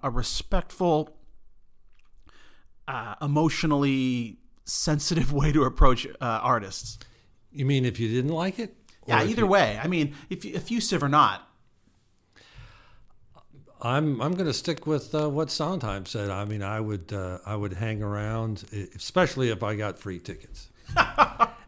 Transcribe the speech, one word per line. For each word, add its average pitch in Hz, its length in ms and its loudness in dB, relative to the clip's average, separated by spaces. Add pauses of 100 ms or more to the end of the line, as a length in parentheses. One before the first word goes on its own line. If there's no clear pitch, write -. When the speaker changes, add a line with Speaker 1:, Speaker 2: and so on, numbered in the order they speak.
Speaker 1:
a 143 60 -2
respectful, 156 1040 0 (1700)
uh, 113 340 -8
emotionally 139 1160 2 (240)
sensitive - 680 2
<laughs> 143 60 2
way 147 120 6
to 143 140 6
approach, 127 420 6
uh, 113 340 -4
artists? 113 560 -2 (540)
Speaker 2:
You 143 140 -2
mean 135 200 2
if 120 140 -2
you 117 80 0
didn't 127 260 0
like 175 240 -2
it? 226 140 -8 (320)
Or - 60 -10
Speaker 1:
Yeah, - 120 4
Speaker 2:
if - 80 2
Speaker 1:
either 226 140 2
Speaker 2:
you 202 40 6
Speaker 1:
way. 143 340 4
I 151 60 -2
mean, 156 280 0 (160)
if, - 140 -8
effusive 185 580 -2
or 143 60 2
not. 131 380 4 (2250)
Speaker 2:
I'm, 135 380 0
I'm 147 140 -2
gonna 175 200 -2
stick - 340 -6
with, 151 260 -2
uh, 151 160 0
what 147 220 -2
Sondheim 120 560 -4
said. 101 240 -4
I 98 140 -4
mean, 104 180 -4
I 104 160 -4
would, 104 340 -6
uh, 92 320 -6
I 104 100 -6
would 101 180 -4
hang 107 280 -4
around, 107 720 -4
e-, 101 240 -8
especially 131 540 0
if 107 120 -2
I 107 140 -2
got 104 240 -4
free 95 180 -8
tickets. - 520 -16 (260)
Speaker 1:
<laughs> - 100 4 (640)